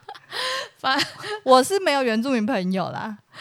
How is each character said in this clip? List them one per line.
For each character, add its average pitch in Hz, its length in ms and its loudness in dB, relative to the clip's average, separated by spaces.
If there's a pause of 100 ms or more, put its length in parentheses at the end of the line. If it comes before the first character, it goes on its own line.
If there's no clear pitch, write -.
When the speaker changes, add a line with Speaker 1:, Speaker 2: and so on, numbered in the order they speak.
(180)
Speaker 1:
<laughs> 523 600 -8
反 269 200 0 (460)
Speaker 2:
我 254 180 8
是 392 180 0
没 339 120 2
有 277 100 2
原 226 180 0
住 277 100 -2
民 226 140 2
朋 190 280 -2
友 190 180 -2
啦， 214 260 -8 (240)